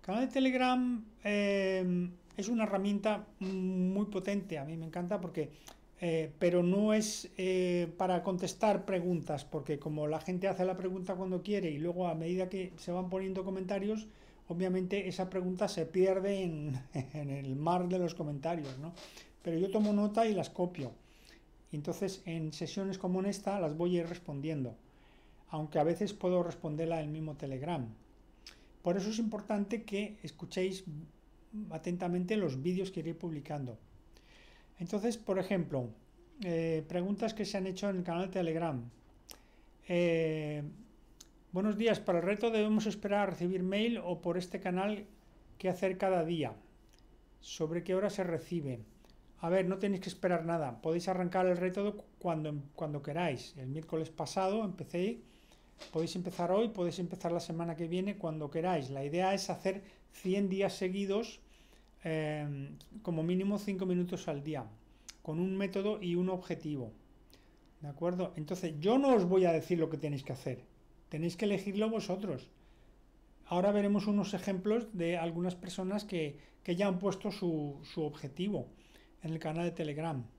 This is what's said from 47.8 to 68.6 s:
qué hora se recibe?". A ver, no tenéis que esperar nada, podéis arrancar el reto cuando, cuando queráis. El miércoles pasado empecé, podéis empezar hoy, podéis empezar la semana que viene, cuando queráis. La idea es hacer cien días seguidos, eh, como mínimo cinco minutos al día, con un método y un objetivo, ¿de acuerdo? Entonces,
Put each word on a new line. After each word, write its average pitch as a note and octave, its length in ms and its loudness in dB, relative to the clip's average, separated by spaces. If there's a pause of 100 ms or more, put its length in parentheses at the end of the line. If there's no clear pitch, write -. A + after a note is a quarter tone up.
qué F#3 100 0
hora F#3+ 160 2
se G3 140 -2
recibe?". E3 560 -2 (600)
A E3 100 -2
ver, F#3 180 4
no F#3+ 100 0
tenéis G3 240 0
que F#3+ 80 -6
esperar F3 360 0
nada, D3+ 360 -2
podéis E3+ 280 0
arrancar F#3 380 2
el F3+ 100 4
reto G3+ 480 -2 (120)
cuando, D#3 380 0 (200)
cuando D3 280 -4
queráis. D3+ 540 -2
El C3 100 -8
miércoles D#3 420 -4
pasado F#3+ 540 0
empecé, F3+ 560 -2 (720)
podéis E3 240 -2
empezar F3+ 360 -2
hoy, G#3+ 180 4
podéis F3 300 -2
empezar F3 320 -4
la E3+ 100 0
semana E3+ 340 -4
que E3 140 -4
viene, F#3+ 280 -2
cuando D#3 320 -4
queráis. D#3+ 400 0
La C#3 140 -4
idea F3+ 300 2
es F#3+ 160 -2
hacer F#3+ 340 -2 (300)
cien G3 340 2
días F#3+ 260 2
seguidos, G3 680 -2 (600)
eh, D3+ 720 -2 (260)
como D#3+ 220 -2
mínimo F#3+ 360 2
cinco F#3+ 260 -2
minutos F3+ 420 0
al C#3+ 160 -2
día, C#3+ 220 -4 (560)
con D#3 180 -4
un F#3+ 180 2
método G3+ 440 0
y F3 140 0
un F3+ 140 2
objetivo, D3+ 640 -4 (880)
¿de D3 60 -10
acuerdo? F3 480 -2
Entonces, D#3+ 440 -4